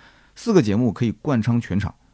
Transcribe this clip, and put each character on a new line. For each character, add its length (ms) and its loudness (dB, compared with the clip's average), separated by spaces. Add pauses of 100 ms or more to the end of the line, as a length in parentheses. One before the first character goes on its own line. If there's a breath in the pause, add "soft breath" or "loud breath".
(340 soft breath)
四 180 -4
个 80 6
节 140 0
目 180 2
可 120 -4
以 80 -2
贯 280 -2
穿 200 0
全 180 -4
场 160 -4 (200)